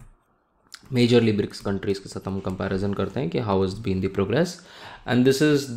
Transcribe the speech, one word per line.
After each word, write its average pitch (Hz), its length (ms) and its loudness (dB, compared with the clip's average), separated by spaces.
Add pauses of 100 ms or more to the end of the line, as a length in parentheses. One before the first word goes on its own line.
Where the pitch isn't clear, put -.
(920)
majorly 120 440 6
brics 104 300 -4
countries 98 320 -2
के - 100 -16
साथ - 180 -12
हम 98 140 -4
कंपैरिजन 95 540 -4
करते 101 260 -4
हैं 156 100 -4
कि 156 160 -2
how 98 160 2
has 95 100 0 (140)
been 95 160 0
the 95 160 -2
progress। 117 340 0 (540)
And 123 200 2
this 135 140 4
is, 147 240 4 (120)